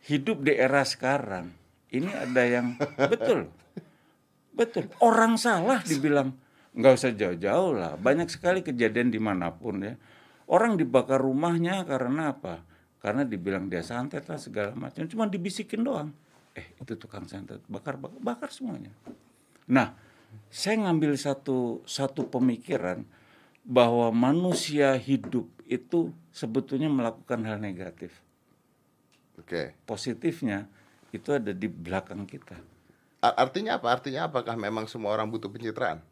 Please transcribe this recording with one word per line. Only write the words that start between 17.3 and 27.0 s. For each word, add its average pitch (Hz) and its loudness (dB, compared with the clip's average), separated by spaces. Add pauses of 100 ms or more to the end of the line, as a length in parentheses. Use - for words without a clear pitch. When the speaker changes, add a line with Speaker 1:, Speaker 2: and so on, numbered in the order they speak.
Speaker 1:
Bakar, 101 -10
bakar, 233 -14
bakar 240 -6
semuanya." 190 -10 (720)
Nah, - 2 (520)
saya - -2
ngambil 156 2
satu, 131 -2
satu 135 -4
pemikiran 117 0 (580)
bahwa 120 6
manusia 143 4
hidup 127 -2 (160)
itu 165 -2 (180)
sebetulnya 131 -4
melakukan 120 0